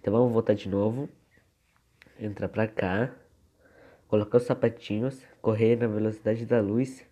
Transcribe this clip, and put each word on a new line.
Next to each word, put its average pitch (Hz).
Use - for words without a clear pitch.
Então 101
vamos 117
voltar 113
de 104
novo. 110
Entrar 101
pra 110
cá. 101
Colocar 107
os 120
sapatinhos. 120
Correr 113
na 117
velocidade 107
da 117
luz. 110